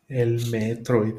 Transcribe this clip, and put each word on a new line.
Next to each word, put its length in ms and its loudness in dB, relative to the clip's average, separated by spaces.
el 420 0
Metroid. 680 0